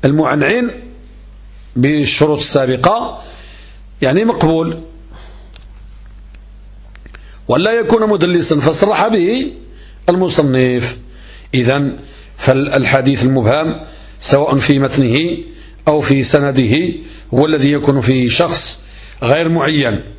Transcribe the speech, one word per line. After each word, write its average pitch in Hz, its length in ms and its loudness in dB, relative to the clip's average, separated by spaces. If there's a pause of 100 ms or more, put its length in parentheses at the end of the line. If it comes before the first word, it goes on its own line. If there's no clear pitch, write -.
المعنعن 151 640 0 (1040)
بالشروط 147 640 2
السابقة 139 840 0 (800)
يعني 147 220 2
مقبول، 165 560 0 (2750)
ولا 165 240 2
يكون 226 360 2
مدلسا، 175 520 0
فصرح 170 480 2
به 226 440 0 (560)
المصنف. 127 920 0 (560)
إذن 131 440 0 (380)
فالحديث 131 880 0
المبهم 135 560 0 (380)
سواء 139 380 0
في 139 220 2
متنه 135 600 0 (500)
أو 151 120 2
في 135 220 2
سنده 143 720 0 (400)
هو 139 120 4
الذي 143 260 2
يكون 139 280 0
فيه 127 280 0
شخص - 540 -2 (400)
غير 151 260 2
معين 143 560 0 (140)